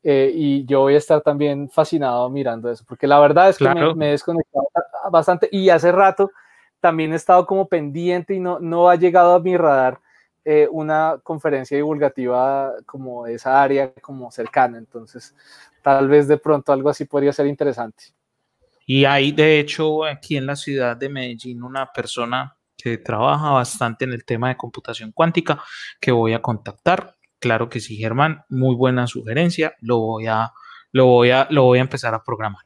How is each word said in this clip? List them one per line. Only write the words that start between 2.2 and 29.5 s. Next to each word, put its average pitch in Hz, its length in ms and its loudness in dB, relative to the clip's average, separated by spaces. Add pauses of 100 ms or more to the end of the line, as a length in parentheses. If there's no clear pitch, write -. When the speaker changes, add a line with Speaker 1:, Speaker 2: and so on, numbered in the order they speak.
Speaker 1:
mirando 120 400 -6
eso, 117 180 -10
porque - 180 -6
la 143 140 6
verdad 151 300 6
es 185 80 -4
que 139 60 2
me, 135 100 4
Speaker 2:
Claro. 165 200 0
Speaker 1:
me 156 140 -2
he - 40 0
desconectado 147 540 -4 (460)
bastante 170 400 2
y 190 160 2
hace 170 240 4
rato 190 400 2 (480)
también 160 320 0
he 165 40 -4
estado 180 300 2
como 190 220 -2
pendiente 170 680 -4
y 190 60 -6
no, 180 180 -6
no 170 300 2
ha 180 80 6
llegado 175 380 6
a 180 60 6
mi 180 160 -2
radar, 135 440 2 (440)
eh, 151 260 4
una 156 520 -2
conferencia 147 540 -4
divulgativa 139 960 -2 (140)
como 127 400 -14
de 117 80 -8
esa 131 280 2
área, 135 380 0
como 127 320 -18
cercana. 120 460 -2
Entonces, 113 580 -20 (460)
tal 139 260 2
vez 147 180 6
de 147 120 2
pronto 147 340 -2
algo 135 160 0
así 147 160 -4
podría 143 280 -2
ser 143 140 -2
interesante. 131 580 -6 (840)
Speaker 2:
Y 135 180 2
hay, 139 280 2
de 151 280 4
hecho, 151 440 -4
aquí 147 320 -8
en 131 100 -6
la 143 100 -8
ciudad 131 400 -6
de 135 140 -8
Medellín 123 520 -12
una 131 300 -10
persona 123 640 -8 (260)
que 117 140 -6
trabaja 139 540 -2
bastante 123 560 -2
en 127 80 -8
el 113 100 -14
tema 123 240 -4
de 127 80 -4
computación 117 560 -14
cuántica, 165 500 -2 (380)
que 135 120 -2
voy 113 200 2
a 113 80 -4
contactar. 123 760 -4 (240)
Claro 117 300 -2
que 123 120 -12
sí, 110 160 -14
Germán, 131 520 -2
muy 131 260 0
buena 127 320 0
sugerencia, 147 760 -4